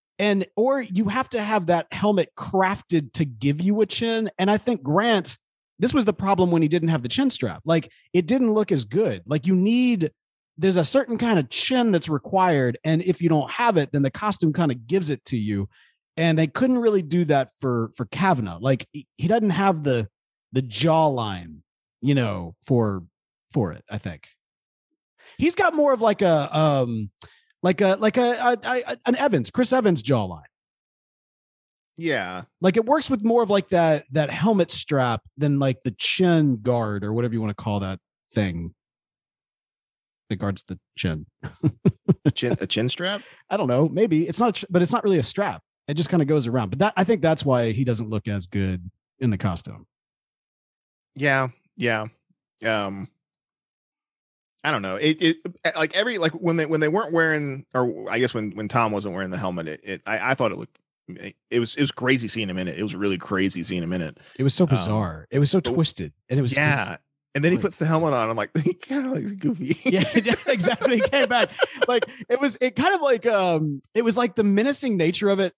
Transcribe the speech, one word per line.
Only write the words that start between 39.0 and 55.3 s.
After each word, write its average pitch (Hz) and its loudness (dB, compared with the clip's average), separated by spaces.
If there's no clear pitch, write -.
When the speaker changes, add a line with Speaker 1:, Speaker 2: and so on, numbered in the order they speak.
Speaker 1:
that 101 -4
guards 98 -6
the 90 -12
chin. 80 -2
<laughs> - 0
Speaker 2:
Chin, - -2
a - -6
chin 113 -2
strap? 196 -4
Speaker 1:
I 196 0
don't 185 -2
know. 127 4
Maybe 160 0
it's 170 -4
not, 240 2
a - 2
ch-, - -10
but 175 2
it's 175 0
not 233 0
really 190 2
a 127 2
strap. 156 -4
It 143 -4
just 151 -2
kinda 165 2
goes 139 2
around. 113 -2
But 135 -2
that, 208 2
I 190 4
think 190 2
that's 160 2
why 120 2
he 113 0
doesn't 113 -2
look 107 -4
as 101 -4
good 92 -4
in 127 0
the 98 0
costume. - -8
Speaker 2:
Yeah. 135 2
Yeah. 110 0
Um, 101 -2
I 151 -2
don't 123 0
know. 95 -4
It, 156 0
it, 165 2